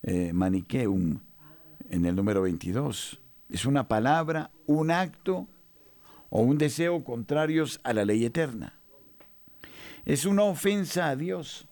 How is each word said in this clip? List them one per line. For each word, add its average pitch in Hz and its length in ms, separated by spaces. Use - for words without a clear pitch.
eh, 90 300
Manicheum, 92 880
en 87 160
el 90 100
número 98 240
veintidós. 95 800
Es 92 160
una 139 220
palabra, 151 600
un 156 260
acto 180 580
o 107 100
un 131 160
deseo 165 480
contrarios 151 800
a 123 80
la 104 140
ley 110 180
eterna. 117 560
Es 143 180
una 202 200
ofensa 180 640
a 135 80
Dios. 170 560